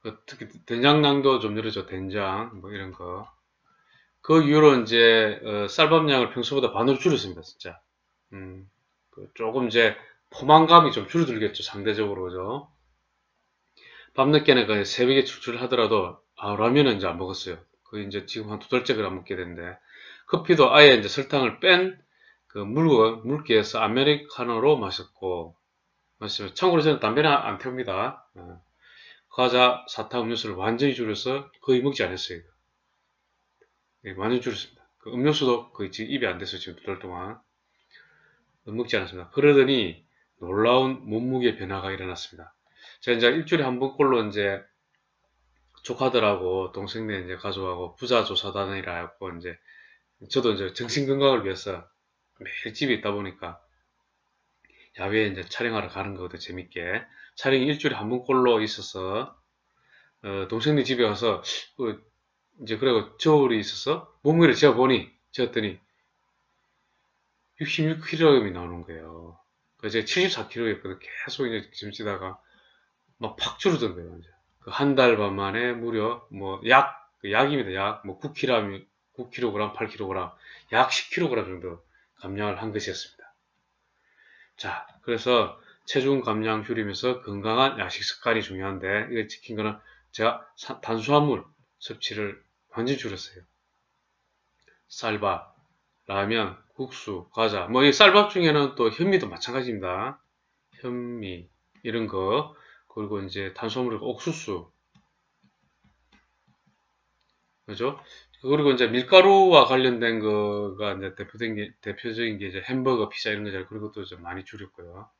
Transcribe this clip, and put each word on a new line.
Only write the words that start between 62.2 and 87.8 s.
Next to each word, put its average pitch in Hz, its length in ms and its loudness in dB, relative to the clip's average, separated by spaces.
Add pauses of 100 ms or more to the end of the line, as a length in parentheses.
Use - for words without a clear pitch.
이제 110 160 -6
그리고 117 400 0
저울이 139 420 4
있어서 - 540 -6 (100)
몸무게를 156 320 6
재어보니, 127 540 4 (220)
재었더니 107 480 -4 (1800)
육십육 160 440 -2
킬로그램이 139 460 4
나오는 87 300 -10
거예요. 82 580 -18 (380)
그래서 110 160 -8
제가 110 120 0
칠십사 180 440 -2
킬로였거든요. 104 500 -6
계속 - 480 -8
이제 110 240 -8
지금 104 200 -14
찌다가 95 480 -8 (800)
막 110 200 -8
팍 - 220 -6
줄어든 120 360 0
거예요, 85 240 -16
이제. - 100 -20 (300)
그 104 120 -18
한 139 240 0
달 123 220 6
반 98 180 -2
만에 107 380 -2
무려 117 580 -4
뭐 98 360 -8
약, - 420 4 (100)
그 101 120 -8
약입니다, 123 420 0
약. 101 320 -4
뭐 95 140 -12
구 - 140 -12
킬로그램, 107 520 -2 (280)
구 123 160 -14
킬로그램, 107 440 -4
팔 110 140 -8
킬로그램, 95 400 -8 (460)
약 123 180 2
십 - 220 -4
킬로그램 127 320 -2
정도 90 360 -12 (400)
감량을 101 400 -6
한 110 100 -8
것이었습니다. - 600 -10 (1200)
자, - 300 -10 (140)
그래서 117 580 0 (260)
체중 135 360 0
감량 110 420 -2
줄이면서 110 580 -4
건강한 110 580 -2
야식 92 240 -8